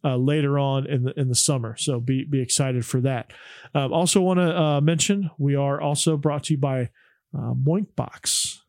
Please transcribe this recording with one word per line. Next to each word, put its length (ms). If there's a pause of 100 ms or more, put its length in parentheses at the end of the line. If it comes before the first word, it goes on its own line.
uh, 140
later 400
on 300
in 160
the, 160
in 100
the 60
summer. 420
So 220
be, 240
be 180
excited 440
for 160
that. 320 (420)
Um, 180
also 280
wanna, 280
uh, 320
mention 560
we 180
are 240
also 380
brought 280
to 80
you 60
by, 300 (480)
uh, 160
Moink 420
Box. 720